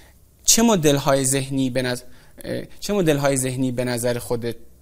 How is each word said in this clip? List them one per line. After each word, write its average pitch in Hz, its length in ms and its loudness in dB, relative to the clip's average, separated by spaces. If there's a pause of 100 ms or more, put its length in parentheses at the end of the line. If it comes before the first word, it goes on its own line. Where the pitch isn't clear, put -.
(440)
چه - 180 4
مدل‌های 147 640 4
ذهنی 135 460 0
به 127 120 -2
نظر 123 220 -4 (400)
اه، 120 200 -8 (160)
چه - 120 -6
مدل‌های 143 440 2
ذهنی 131 360 -2
به 123 120 -2
نظر 120 340 -2
خودت 117 380 -4 (260)